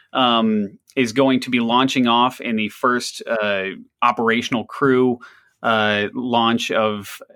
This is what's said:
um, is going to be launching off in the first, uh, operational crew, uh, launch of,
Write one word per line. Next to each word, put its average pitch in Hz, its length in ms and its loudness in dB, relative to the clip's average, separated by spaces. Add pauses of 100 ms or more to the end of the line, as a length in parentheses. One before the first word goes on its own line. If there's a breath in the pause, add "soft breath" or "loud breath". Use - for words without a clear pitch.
(140 loud breath)
um, 113 640 0 (220)
is 117 140 0
going 131 260 2
to 127 100 -4
be 123 100 0
launching 123 480 2
off 120 340 2
in 113 160 -4
the 107 120 -2
first, - 560 -4
uh, 104 380 -2 (380)
operational 117 640 0
crew, 127 540 2 (440 loud breath)
uh, 107 500 0
launch 117 580 0
of, 107 500 -2 (140)